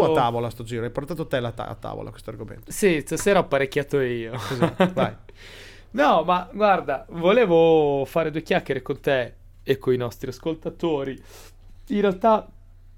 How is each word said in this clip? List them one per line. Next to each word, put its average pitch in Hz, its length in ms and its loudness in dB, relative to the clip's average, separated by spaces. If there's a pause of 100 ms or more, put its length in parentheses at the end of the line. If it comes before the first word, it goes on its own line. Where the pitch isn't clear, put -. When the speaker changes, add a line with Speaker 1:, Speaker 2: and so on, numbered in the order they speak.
Speaker 1:
puntato 160 140 4
Speaker 2:
tavola 117 300 0
sto 113 140 -14
giro, 113 220 -6
hai 123 40 -4
portato 147 380 -8
te 139 140 -2
la 117 100 -6
ta-, 110 160 -10
a 113 80 -10
tavola 107 360 -12
questo - 180 -16
argomento. 113 420 -14
Speaker 1:
Sì, 175 340 2
stasera 190 340 2
ho - 20 2
apparecchiato 139 580 0
io. 120 340 -4
Speaker 2:
Esatto, 131 600 0
vai. - 220 0
Speaker 1:
<laughs> - 760 -20
No, 226 320 2
ma 180 300 0
guarda, 175 560 0
volevo 165 960 4
fare 160 260 -2
due 151 100 -6
chiacchiere 156 400 -2
con - 200 -8
te 127 320 0 (300)
e 131 140 0
con - 160 -2
i 123 40 2
nostri 120 320 -6
ascoltatori. 160 920 -6 (640)
In 208 140 -2
realtà, 202 460 2 (500)